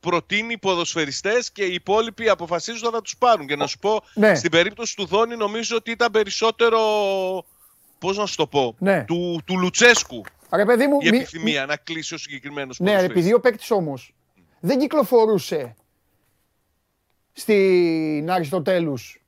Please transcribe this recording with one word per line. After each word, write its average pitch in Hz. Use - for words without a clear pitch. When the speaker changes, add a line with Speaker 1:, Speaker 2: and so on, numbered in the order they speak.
Speaker 1:
προτείνει 202
ποδοσφαιριστές 175
και 202
οι 185
υπόλοιποι 220
αποφασίζουν 175
αν 233
θα 226
τους -
πάρουν. 220
Και 143
να 143
σου -
πω, 208
Speaker 2:
Ναι. 208
Speaker 1:
στην 120
περίπτωση 202
του 202
Δόνη, 226
νομίζω 220
ότι 226
ήταν 233
περισσότερο, 220
πώς 190
να 208
σου -
το 156
πω, 131
Speaker 2:
Ναι. 185
Speaker 1:
του, 170
του 185
Λουτσέσκου 180
Speaker 2:
Ρε 190
παιδί 240
μου, 285
Speaker 1:
η 170
Speaker 2:
μη- 220
Speaker 1:
επιθυμία 160
να 147
κλείσει 160
ο 156
συγκεκριμένος 139
Speaker 2:
Ναι, 180
Speaker 1:
ποδοσφαιριστής. 185
Speaker 2:
επειδή 196
ο 240
παίκτης 240
όμως 156
δεν 240
κυκλοφορούσε 220
στην 170
Αριστοτέλους 170